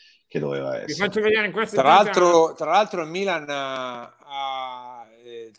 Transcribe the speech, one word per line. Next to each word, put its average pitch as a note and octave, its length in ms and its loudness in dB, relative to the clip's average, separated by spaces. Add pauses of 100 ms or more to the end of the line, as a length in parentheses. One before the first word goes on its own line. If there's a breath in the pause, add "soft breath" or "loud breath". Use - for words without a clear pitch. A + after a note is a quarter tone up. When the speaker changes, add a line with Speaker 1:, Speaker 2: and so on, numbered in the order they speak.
(260 soft breath)
Speaker 1:
che - 120 -8
doveva C#2 400 -4
Speaker 2:
Vi E2+ 140 -10
Speaker 1:
essere. E3+ 160 -4
Speaker 2:
faccio G3+ 120 -4
vedere G#3+ 260 0
in F#3 60 -8
questa G#3+ 240 -4
Speaker 3:
Tra C3+ 140 4
Speaker 2:
intanto G3 300 6
Speaker 3:
l'altro, E3 340 6
tra D3+ 160 -4
l'altro F#3+ 320 2
il D#3 80 -8
Milan F3 400 -4
ha, C3 680 -8
ha, C3 920 -12 (180)
eh, A#2 340 -16